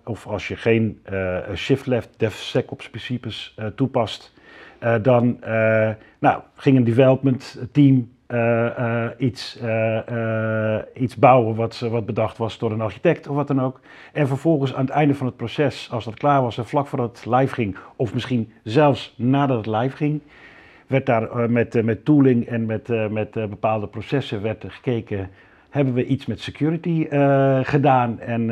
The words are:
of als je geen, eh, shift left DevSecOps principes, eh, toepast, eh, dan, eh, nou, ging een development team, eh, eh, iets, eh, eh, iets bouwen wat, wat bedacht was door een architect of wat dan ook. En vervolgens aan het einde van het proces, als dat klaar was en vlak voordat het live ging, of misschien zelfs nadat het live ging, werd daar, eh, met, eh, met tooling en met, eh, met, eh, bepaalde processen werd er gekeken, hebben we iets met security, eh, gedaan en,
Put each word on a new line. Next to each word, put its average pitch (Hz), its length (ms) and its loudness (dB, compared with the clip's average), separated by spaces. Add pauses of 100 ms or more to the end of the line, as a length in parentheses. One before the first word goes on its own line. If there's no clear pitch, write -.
of 107 220 -10
als 101 200 -8
je - 80 -8
geen, 113 480 2
eh, 95 340 -4 (180)
shift - 300 -2
left 123 320 -2
DevSecOps - 720 -4
principes, - 680 -10
eh, 110 80 -10
toepast, 120 680 -4 (460)
eh, 117 220 0
dan, 120 400 4
eh, 110 480 2 (300)
nou, 127 220 2 (140)
ging 135 220 4
een 123 60 4
development 131 760 2 (120)
team, 135 380 4 (180)
eh, 117 800 0
eh, 117 120 -6
iets, - 440 -4
eh, 110 1120 -2
eh, 107 60 -2 (120)
iets 123 220 -4
bouwen 117 400 6
wat, 113 240 -4
wat 117 260 -4
bedacht 110 320 -4
was 113 200 -6
door 113 140 -4
een 107 100 -4
architect 139 460 -2
of 143 80 -6
wat 143 120 -2
dan 135 140 0
ook. 131 180 -4 (340)
En 147 140 0
vervolgens 135 480 0
aan 135 100 0
het - 80 -6
einde 143 220 4
van 131 120 -4
het 117 80 -6
proces, - 560 -4
als 113 140 -6
dat 110 80 -8
klaar 143 280 2
was 120 160 -2
en 117 80 -4
vlak 143 220 -2
voordat 123 360 -4
het - 20 -18
live 123 280 2
ging, 104 220 -2 (200)
of 117 180 -4
misschien 120 380 -4 (120)
zelfs 131 540 2
nadat 131 400 2
het 107 180 -4
live 131 200 -2
ging, 147 260 -2 (640)
werd 131 180 0
daar, 113 260 2
eh, 117 160 0
met, 117 280 0
eh, 117 80 2
met 113 220 -2
tooling 131 420 4
en 113 180 -4
met, 110 240 -6
eh, 110 180 0
met, 107 300 -4
eh, 110 80 -2
bepaalde 104 420 -2
processen 113 540 -6
werd 107 220 -6
er 95 80 -12
gekeken, 104 580 -4 (400)
hebben 135 240 0
we 123 120 0
iets 135 200 -2
met 107 160 -6
security, 160 680 -2
eh, 139 540 4
gedaan 131 560 2
en, 117 320 -2